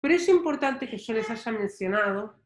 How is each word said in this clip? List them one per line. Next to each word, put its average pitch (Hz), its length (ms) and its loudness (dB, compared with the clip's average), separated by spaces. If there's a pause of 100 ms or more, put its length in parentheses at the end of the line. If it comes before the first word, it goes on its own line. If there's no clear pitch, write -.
Pero 285 140 4
es 349 140 2
importante 285 640 2
que 208 80 -8
yo 226 160 -6
les 220 160 -2
haya 226 220 -6
mencionado 202 920 -2